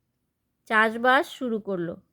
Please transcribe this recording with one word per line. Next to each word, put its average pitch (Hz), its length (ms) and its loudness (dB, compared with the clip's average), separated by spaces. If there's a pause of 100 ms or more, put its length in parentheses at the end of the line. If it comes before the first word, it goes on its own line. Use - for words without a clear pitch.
(640)
চাষবাস 233 640 2
শুরু 226 320 -6
করলো। 185 360 -6 (180)